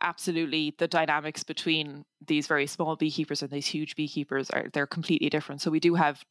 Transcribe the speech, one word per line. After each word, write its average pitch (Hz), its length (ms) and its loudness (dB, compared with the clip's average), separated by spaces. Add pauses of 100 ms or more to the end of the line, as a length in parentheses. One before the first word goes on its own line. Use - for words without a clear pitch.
absolutely, 160 760 0
the 170 120 2
dynamics 156 520 2
between 151 640 -2 (240)
these 147 180 2
very 143 220 2
small 156 300 -2
beekeepers 151 440 -2
and 139 80 -6
these 139 160 -4
huge 151 300 -4
beekeepers 143 540 -2
are, - 240 0
they're 143 120 2
completely 156 440 0
different. 147 320 -4
So - 100 0
we 156 80 4
do 170 160 4
have 147 340 2